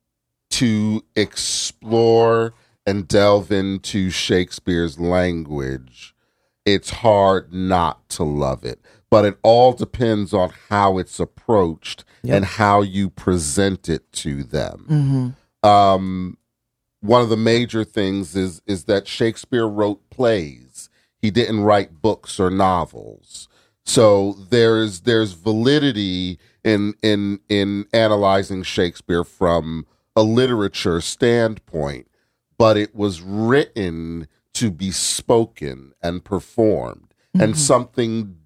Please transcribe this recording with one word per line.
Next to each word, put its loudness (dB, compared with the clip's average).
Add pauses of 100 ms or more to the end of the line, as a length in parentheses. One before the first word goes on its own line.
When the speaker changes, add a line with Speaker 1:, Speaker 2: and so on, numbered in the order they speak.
(520)
Speaker 1:
to -2 (120)
explore 0 (320)
and -4
delve 4
into -2
Shakespeare's -2
language, -4 (520)
it's 0
hard 2
not -2
to -6
love -4
it. -12 (280)
But 6
it -2
all 6
depends -4
on 0 (180)
how 2
it's -8
approached -2 (180)
Speaker 2:
Yep. -2
Speaker 1:
and 0
how 2
you -2
present -2
it -6
to -8
them. -8 (800)
Speaker 3:
Mm-hmm. 6
Speaker 1:
Um, 2 (640)
one 2
of -2
the 0
major 0
things -4
is, -4
is -6
that -2
Shakespeare -4
wrote -2
plays. -4 (280)
He -2
didn't 0
write 2
books -4
or 0
novels. -4 (380)
So 4
there's, 0
there's 0
validity -2 (260)
in, 0
in, 0
in -2
analyzing 0
Shakespeare -4
from -2 (260)
a 2
literature 0
standpoint, -4 (480)
but 4
it -4
was -6
written -4 (280)
to -2
be -6
spoken -4 (100)
and -6
performed. -4 (200)
And 2
Speaker 3:
Mm-hmm. -4
Speaker 1:
something 0 (100)